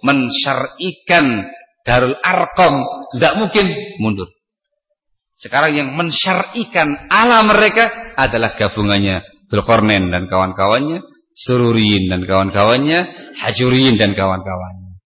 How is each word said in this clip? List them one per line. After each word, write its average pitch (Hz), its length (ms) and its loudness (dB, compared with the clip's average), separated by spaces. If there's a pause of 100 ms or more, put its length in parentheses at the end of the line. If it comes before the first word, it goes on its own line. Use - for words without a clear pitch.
mensyar'ikan 135 1400 -2 (400)
Darul 123 400 2
Arqam, 170 560 2 (360)
nggak 151 200 2
mungkin 202 320 0 (320)
mundur. 104 320 -4 (1040)
Sekarang 147 400 0
yang 139 160 -2
mensyar'ikan 170 1200 -2
ala 226 320 4
mereka 214 720 2
adalah 117 400 -2
gabungannya 101 640 0 (320)
Dzulqarnain 104 560 2
dan 90 240 -4
kawan-kawannya, 98 720 0 (320)
Sururiyin 110 720 2
dan 92 160 -2
kawan-kawannya, 107 1120 0
Hajuriyin 123 640 2
dan 101 160 0
kawan-kawannya. 92 880 -6